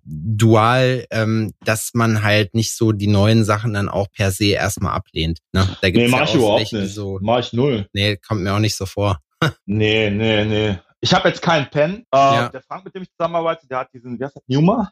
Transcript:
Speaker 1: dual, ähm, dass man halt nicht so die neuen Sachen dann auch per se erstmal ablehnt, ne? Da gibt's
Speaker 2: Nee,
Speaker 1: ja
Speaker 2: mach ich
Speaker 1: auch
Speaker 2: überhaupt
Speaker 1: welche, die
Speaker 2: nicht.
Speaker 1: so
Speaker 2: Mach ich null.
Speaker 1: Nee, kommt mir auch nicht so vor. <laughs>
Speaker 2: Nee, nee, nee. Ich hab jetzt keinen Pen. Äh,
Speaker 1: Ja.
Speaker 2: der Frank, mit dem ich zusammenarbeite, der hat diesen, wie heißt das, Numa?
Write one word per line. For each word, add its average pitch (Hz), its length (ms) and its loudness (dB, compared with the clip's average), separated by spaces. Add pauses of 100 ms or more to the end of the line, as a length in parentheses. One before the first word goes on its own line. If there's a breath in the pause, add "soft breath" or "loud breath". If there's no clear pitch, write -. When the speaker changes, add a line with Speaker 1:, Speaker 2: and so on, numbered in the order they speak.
Speaker 1:
dual, 113 1080 2
ähm, 110 400 0 (140)
dass 110 280 -2
man 113 300 2
halt 104 300 2
nicht 113 220 -2
so 110 180 2
die 101 140 -2
neuen 107 360 4
Sachen 104 300 0
dann 101 160 -4
auch 98 220 -2
per 98 200 0
se 104 200 -2
erstmal - 420 -2
ablehnt, 82 460 -6 (140)
ne? 92 140 2 (140)
Da 95 80 2
gibt's 117 220 2
Speaker 2:
Nee, 127 60 2
Speaker 1:
ja - 20 2
Speaker 2:
mach 147 100 0
ich - 20 -2
Speaker 1:
auch - 40 2
Speaker 2:
überhaupt 113 240 4
Speaker 1:
welche, 107 180 -4
die 101 60 -2
Speaker 2:
nicht. 98 100 -6
Speaker 1:
so 98 280 -8
Speaker 2:
Mach 117 180 0
ich 120 120 -6
null. 117 420 -2
Speaker 1:
Nee, 104 240 0
kommt 107 240 -6
mir 95 120 -2
auch 101 60 0
nicht 107 160 0
so 98 100 -8
vor. 101 340 -2 (220)
<laughs> 156 240 -2
Speaker 2:
Nee, 107 460 0
nee, 107 340 0
nee. 107 320 0 (240)
Ich - 120 0
hab 180 120 2
jetzt 165 160 -2
keinen 160 280 0
Pen. 165 420 -2
Äh, 135 60 2
Speaker 1:
Ja. 139 360 2
Speaker 2:
der 127 80 -16
Frank, 185 240 -16
mit 190 100 -18
dem 185 80 -14
ich 175 80 -18
zusammenarbeite, 165 560 -4
der 127 120 -6
hat 135 140 -8
diesen, 123 260 -14
wie 127 40 -8
heißt 139 140 -10
das, - 100 -20
Numa? 180 440 2